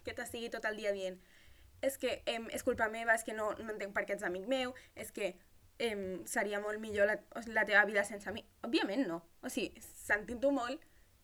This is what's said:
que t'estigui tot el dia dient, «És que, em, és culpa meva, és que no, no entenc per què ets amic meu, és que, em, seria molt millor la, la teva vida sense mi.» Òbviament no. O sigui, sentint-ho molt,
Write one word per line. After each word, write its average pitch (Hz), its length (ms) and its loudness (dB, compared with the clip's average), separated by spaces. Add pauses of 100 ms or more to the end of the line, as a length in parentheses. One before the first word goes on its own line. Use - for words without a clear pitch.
que 226 120 -8
t'estigui 233 360 -6
tot 226 160 -6
el 214 120 -2
dia 208 160 0
dient, 185 240 -4 (600)
«És 269 160 0
que, 233 220 -2 (100)
em, 233 240 -4
és 262 100 -4
culpa 240 300 2
meva, 226 240 4
és 339 80 -4
que 233 80 -6
no, 214 240 0
no 220 160 -6
entenc 202 240 -6
per 208 80 2
què 202 120 0
ets 196 120 -4
amic 185 220 -2
meu, 254 240 2 (200)
és 220 220 -10
que, 208 160 0 (480)
em, 214 220 0 (260)
seria 202 320 0
molt 214 220 -4
millor 202 260 4
la, 208 80 2 (380)
la 214 100 4
teva 202 240 8
vida 202 160 4
sense 202 320 -6
mi.» 202 80 -10 (220)
Òbviament 254 420 2
no. 330 140 -2 (180)
O 254 80 -8
sigui, 226 320 -4
sentint-ho 226 720 0
molt, 262 320 -2 (400)